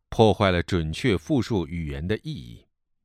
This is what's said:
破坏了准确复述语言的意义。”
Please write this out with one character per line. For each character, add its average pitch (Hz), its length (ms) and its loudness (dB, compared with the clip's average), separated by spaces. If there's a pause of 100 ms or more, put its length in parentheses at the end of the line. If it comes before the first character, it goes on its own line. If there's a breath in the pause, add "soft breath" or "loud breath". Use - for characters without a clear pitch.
(100)
破 110 220 6
坏 98 180 4
了 87 120 2
准 80 300 -2
确 101 240 0
复 139 240 -2
述 95 260 -2
语 82 220 -8
言 71 180 -8
的 104 120 -2
意 156 140 -10
义。” 60 340 -16 (380)